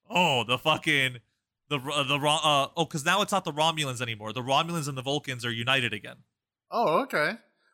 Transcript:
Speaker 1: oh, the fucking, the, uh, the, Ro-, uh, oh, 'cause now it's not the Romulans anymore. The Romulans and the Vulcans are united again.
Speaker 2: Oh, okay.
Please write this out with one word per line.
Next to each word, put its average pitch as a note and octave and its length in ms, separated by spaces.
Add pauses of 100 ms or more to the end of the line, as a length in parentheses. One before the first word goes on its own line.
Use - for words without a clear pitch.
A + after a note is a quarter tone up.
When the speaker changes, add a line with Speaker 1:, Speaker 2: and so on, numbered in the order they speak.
Speaker 1:
oh, D#3 360
the B2 140
fucking, C#3 580 (520)
the, D3 100
uh, C#3+ 260
the, C#3 160
Ro-, D3 200
uh, C#3+ 360
oh, E3 100
'cause C#3+ 180
now F#3 160
it's G3 120
not F#3+ 120
the E3 80
Romulans D3+ 480
anymore. A2 320
The B2 120
Romulans D3+ 420
and C#3 100
the B2+ 60
Vulcans C3+ 420
are A#2+ 60
united A#2 420
again. A#2+ 260 (520)
Speaker 2:
Oh, F#3+ 320
okay. F3+ 300 (420)